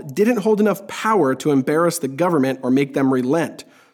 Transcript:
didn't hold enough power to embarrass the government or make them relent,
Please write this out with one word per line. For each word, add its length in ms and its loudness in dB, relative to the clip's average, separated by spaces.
didn't 260 2
hold 220 2
enough 280 0
power 480 0
to 140 -2
embarrass 480 2
the 100 -6
government 540 0
or 80 -2
make 220 2
them 200 2
relent, 520 -2